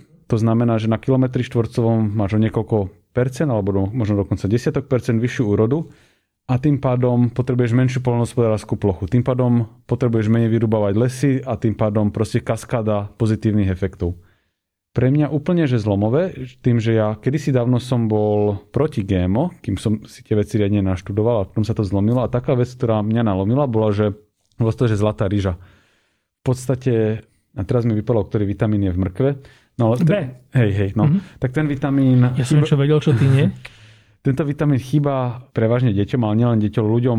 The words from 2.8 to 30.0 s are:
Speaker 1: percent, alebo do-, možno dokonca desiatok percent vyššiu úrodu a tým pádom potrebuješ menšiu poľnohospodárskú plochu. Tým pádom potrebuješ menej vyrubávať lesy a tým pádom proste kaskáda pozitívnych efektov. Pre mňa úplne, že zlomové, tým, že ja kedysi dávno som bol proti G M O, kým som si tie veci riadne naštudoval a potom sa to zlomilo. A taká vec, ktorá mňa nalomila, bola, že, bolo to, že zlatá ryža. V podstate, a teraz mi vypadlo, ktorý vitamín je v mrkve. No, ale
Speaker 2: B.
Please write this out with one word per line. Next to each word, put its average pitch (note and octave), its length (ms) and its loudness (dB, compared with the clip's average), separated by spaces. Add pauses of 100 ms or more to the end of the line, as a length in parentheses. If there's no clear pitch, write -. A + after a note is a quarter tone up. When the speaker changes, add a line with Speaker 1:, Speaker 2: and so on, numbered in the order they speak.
Speaker 1:
percent, B2+ 380 -2
alebo G2+ 240 0
do-, G2 180 0
možno G#2 300 0
dokonca G2 240 -2
desiatok B2 400 -2
percent A#2+ 320 0
vyššiu A#2+ 320 -2
úrodu A2+ 400 0 (560)
a C3 100 -2
tým C#3+ 220 2
pádom B2 520 2
potrebuješ B2 440 0
menšiu B2+ 280 2
poľnohospodárskú A#2 760 0
plochu. G2+ 320 -2
Tým B2 160 0
pádom B2 300 0 (320)
potrebuješ A2+ 440 0
menej A2+ 220 2
vyrubávať A2 440 2
lesy B2+ 440 0
a C3 180 -6
tým A2 160 0
pádom G#2+ 360 0
proste G#2+ 320 -2
kaskáda G#2+ 720 -4
pozitívnych G#2+ 540 0
efektov. F#2 520 -4 (680)
Pre A#2+ 160 0
mňa D3 220 2
úplne, D#3+ 360 0
že B2 140 0
zlomové, G#2+ 540 0 (260)
tým, A#2+ 180 2
že A2+ 160 0
ja G#2+ 220 0
kedysi D3 360 -2
dávno B2 280 2
som A#2 300 -2
bol G#2 600 0
proti D3 340 -2
G F#2+ 200 0
M F#2 140 0
O, D3 80 0 (100)
kým G2+ 220 -6
som G#2 260 -2
si - 220 -20
tie A2 100 -4
veci G#2 220 0
riadne G#2 260 2
naštudoval G2+ 540 -2
a F#2+ 100 -2
potom - 160 -2
sa G#2 80 -2
to A2 140 -2
zlomilo. G2+ 340 0
A A#2 100 -2
taká B2 240 -2
vec, B2 160 0
ktorá A2+ 320 -2
mňa A2 220 0
nalomila, G#2+ 420 0
bola, A2 260 0
že, G#2 260 0 (400)
bolo A2+ 140 0
to, B2 160 -2
že A2 100 0
zlatá G#2+ 300 0
ryža. F#2+ 280 -2 (800)
V - 100 -20
podstate, B2+ 500 -2 (580)
a G#2 100 -8
teraz A#2+ 220 0
mi A2+ 100 0
vypadlo, G#2+ 300 0
ktorý G#2 200 -2
vitamín G#2 360 0
je F#2+ 100 0
v F2 80 -2
mrkve. F#2+ 320 0 (460)
No, A2+ 160 2
ale B2 60 0
Speaker 2:
B. D#3+ 100 2